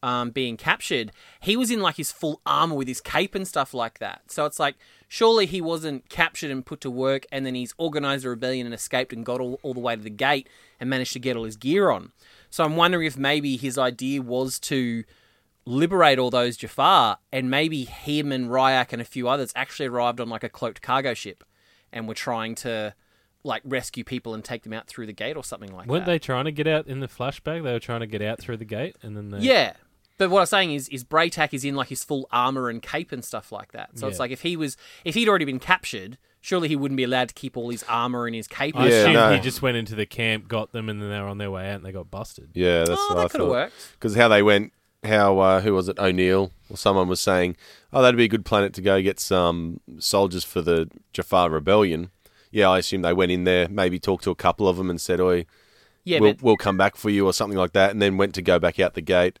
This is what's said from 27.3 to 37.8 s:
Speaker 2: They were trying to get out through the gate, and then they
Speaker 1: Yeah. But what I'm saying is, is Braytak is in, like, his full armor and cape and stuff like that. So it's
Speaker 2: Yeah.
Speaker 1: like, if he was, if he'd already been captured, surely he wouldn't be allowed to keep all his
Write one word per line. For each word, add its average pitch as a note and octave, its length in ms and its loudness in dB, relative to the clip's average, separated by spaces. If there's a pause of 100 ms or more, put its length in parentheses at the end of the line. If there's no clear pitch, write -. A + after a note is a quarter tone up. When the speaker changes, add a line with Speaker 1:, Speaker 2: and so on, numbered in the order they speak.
Speaker 2:
They B2+ 100 -4
were A#2 60 -2
trying A#2 220 -6
to A2+ 60 -8
get G#2 140 -6
out G#2+ 180 -4
through A#2+ 180 -10
the A2 80 -12
gate, A2+ 360 -8
and G#2+ 160 -12
then G#2 140 -12
they G2+ 80 -10
Speaker 1:
Yeah. G#3 340 2 (440)
But F#3+ 140 2
what G3 80 6
I'm F3+ 80 4
saying F#3+ 260 0
is, C#3 160 -8
is C3 140 -12
Braytak D#3+ 500 0
is C3 100 -6
in, C#3 120 -4
like, C#3 140 -4
his C3 140 -8
full C3+ 280 -6
armor B2+ 380 0
and A2+ 120 -10
cape - 300 -8
and B2 120 -12
stuff - 280 -12
like G#2 220 -14
that. G#2+ 260 -16
So - 80 -8
it's F#2+ 100 -8
Speaker 2:
Yeah. - 40 -4
Speaker 1:
like, B2 100 -4
if C3 100 -12
he E3+ 160 -2
was, D3+ 180 -4 (300)
if D#3+ 100 -6
he'd A3+ 140 2
already F#3 160 2
been C3 140 -4
captured, B2 580 -2 (240)
surely F3 280 -2
he D#3 60 0
wouldn't C#3 220 -2
be C3 60 0
allowed B2+ 240 0
to - 80 -16
keep - 200 -12
all A#2+ 140 -8
his A#2+ 200 -8